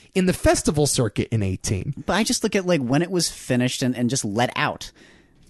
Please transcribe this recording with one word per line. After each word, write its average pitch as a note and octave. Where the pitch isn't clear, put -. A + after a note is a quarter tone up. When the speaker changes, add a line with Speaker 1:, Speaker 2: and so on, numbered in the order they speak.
Speaker 1:
in F#3
the F3+
festival D3+
circuit A2+
in A2
eighteen. F#2+
Speaker 2:
But F#3+
I A3
just -
look G#3+
at, F#3+
like, F3
when C3
it F3+
was F3
finished B2
and, B2+
and A#2+
just C3+
let A2
out. C3